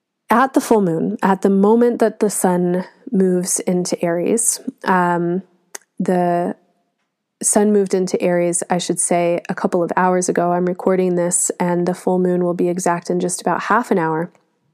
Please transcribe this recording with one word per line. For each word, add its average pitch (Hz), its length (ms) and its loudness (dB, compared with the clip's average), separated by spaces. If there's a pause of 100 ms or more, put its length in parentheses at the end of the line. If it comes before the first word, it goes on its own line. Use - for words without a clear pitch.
(280)
at 254 260 2
the 285 60 4
full 220 220 2
moon, 170 400 -2
at 190 200 2
the 196 80 4
moment 214 480 4
that 214 220 0
the 208 100 2
sun 180 540 0 (260)
moves 185 500 0
into 180 440 -2
Aries, 175 560 -2 (240)
um, 175 580 0 (560)
the 180 580 0 (880)
sun 214 300 2
moved 196 220 2
into 185 280 -2
Aries, 175 480 0
I 180 80 0
should 175 220 -4
say, 175 480 0
a 190 60 -6
couple 190 280 -2
of 165 140 -4
hours 185 320 2
ago. 175 240 0
I'm 180 140 0
recording 185 500 0
this, 175 420 -2
and 175 300 0
the 185 60 -2
full 185 240 -2
moon 180 260 0
will 175 100 0
be 180 140 -2
exact 175 420 -4
in 180 80 -2
just 180 220 -4
about - 220 -2
half 226 280 0
an - 80 2
hour. 160 320 -2 (440)